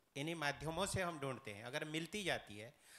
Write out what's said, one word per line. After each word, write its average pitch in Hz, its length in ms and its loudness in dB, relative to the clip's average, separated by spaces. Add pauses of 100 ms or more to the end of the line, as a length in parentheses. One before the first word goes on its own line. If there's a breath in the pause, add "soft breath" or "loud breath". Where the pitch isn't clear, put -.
(160)
इन्हीं 156 200 2
माध्यमों 151 500 2
से 196 160 2
हम 170 180 0
ढूंढते 131 320 -2
हैं। 104 120 -6
अगर 147 220 0
मिलती 170 380 -2
जाती 117 340 0
है 110 160 -8 (260 loud breath)